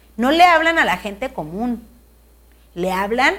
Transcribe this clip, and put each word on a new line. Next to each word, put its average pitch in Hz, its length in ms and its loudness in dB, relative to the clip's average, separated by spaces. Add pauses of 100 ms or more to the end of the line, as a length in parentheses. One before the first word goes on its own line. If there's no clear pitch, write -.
(160)
No 240 140 0
le 330 140 6
hablan 330 340 4
a 285 80 2
la 180 100 -2
gente 202 380 -10
común, 202 520 -8 (920)
le 185 160 -4
hablan 233 460 -2